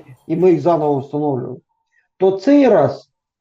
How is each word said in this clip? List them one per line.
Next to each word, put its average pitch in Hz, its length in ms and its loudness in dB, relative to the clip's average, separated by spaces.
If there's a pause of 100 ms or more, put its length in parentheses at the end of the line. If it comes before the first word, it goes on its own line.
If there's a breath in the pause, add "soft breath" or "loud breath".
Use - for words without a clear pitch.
(280 soft breath)
і 160 80 -4
ми 180 160 2
їх 160 100 0
заново 151 380 0
встановлювали. 135 580 -6 (600)
То 190 140 2
цей 277 380 2
раз, 156 420 0 (300)